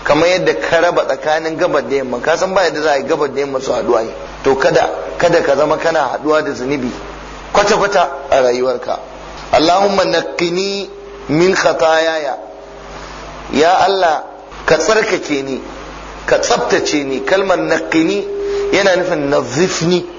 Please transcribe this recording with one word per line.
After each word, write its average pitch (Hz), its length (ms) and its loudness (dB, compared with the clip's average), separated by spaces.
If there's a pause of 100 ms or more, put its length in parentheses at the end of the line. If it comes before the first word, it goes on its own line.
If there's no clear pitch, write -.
kamar 156 240 2
yadda 170 280 2
ka - 260 0
raba 170 240 2
tsakanin 156 520 -2
gabar 175 260 0
da 139 120 -2
yamma." 123 240 -2
Ka 151 180 0
san 190 160 -2
ba 190 100 4
yadda 151 180 0
za 156 100 2
a 143 60 2
yi 135 60 -2
gabar 147 260 0
da 123 100 -6
yamma 139 220 -2
su 127 100 -4
haɗu 120 260 2
ai. 113 120 0 (340)
To 135 120 4
kada, 160 340 2 (280)
kada 165 240 4
ka 139 140 2
zama 151 220 2
kana 165 220 2 (160)
haɗuwa 151 280 2
da 139 80 -4
zunubi 127 380 -4 (640)
kwata-kwata 202 560 2 (220)
a 135 100 4
rayuwarka. 123 580 0 (520)
"Allahumma 190 540 4
naqqini 175 840 -2 (400)
min 170 260 4
khataayaya." 160 840 2 (1160)
Ya 156 200 4 (120)
Allah, 180 380 2 (420)
ka - 120 4
tsarkake 190 680 0
ni, 135 180 -6 (640)
ka 151 140 4
tsaftace - 640 0
ni. 135 200 -4
Kalmar 190 340 2
naqqini 160 680 0 (480)
yana 190 240 4
nufin 160 320 -2
nazifni. 165 760 0 (140)